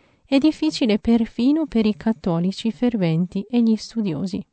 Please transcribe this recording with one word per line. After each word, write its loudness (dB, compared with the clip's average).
è 0
difficile 0
perfino 0
per 0
i 0
cattolici -2
ferventi -2
e 2
gli 4
studiosi. -6